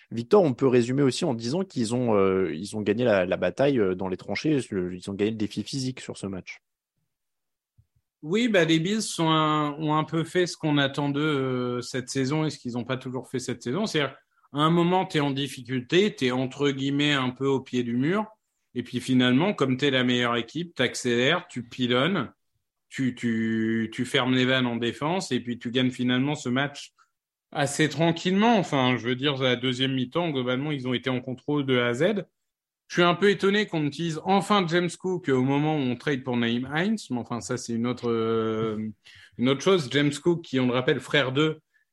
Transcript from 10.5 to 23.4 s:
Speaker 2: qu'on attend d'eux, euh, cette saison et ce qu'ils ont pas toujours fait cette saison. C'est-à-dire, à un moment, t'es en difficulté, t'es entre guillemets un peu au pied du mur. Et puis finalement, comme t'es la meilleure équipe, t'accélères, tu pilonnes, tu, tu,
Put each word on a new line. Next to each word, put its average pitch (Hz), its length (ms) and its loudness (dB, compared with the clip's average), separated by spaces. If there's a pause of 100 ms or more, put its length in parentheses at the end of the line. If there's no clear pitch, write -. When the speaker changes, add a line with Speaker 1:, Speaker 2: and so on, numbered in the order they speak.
Speaker 2:
qu'on 147 200 0
attend 143 300 0
d'eux, 143 140 -2
euh, 127 600 -2
cette 127 280 -8
saison 135 340 0
et 156 60 0
ce - 100 -10
qu'ils 120 180 -8
ont 120 60 -4
pas 131 140 -4
toujours 127 320 -8
fait 127 100 -4
cette 120 240 -8
saison. 156 220 -2
C'est-à-dire, 143 280 -2 (380)
à 139 80 -6
un 156 100 4
moment, 175 360 4
t'es 156 160 0
en 143 100 0
difficulté, 135 840 0
t'es 127 180 0
entre 131 400 0
guillemets 139 420 0
un 131 160 2
peu 131 180 -4
au 135 140 2
pied 123 200 -4
du 120 140 -2
mur. 175 300 0 (500)
Et 120 80 -4
puis 123 160 -6
finalement, 127 540 4
comme 131 240 0
t'es 143 120 2
la 131 140 2
meilleure 123 320 2
équipe, 147 400 -6
t'accélères, 127 720 0
tu 123 160 -12
pilonnes, 127 640 0 (600)
tu, 127 260 -4
tu, 113 800 -2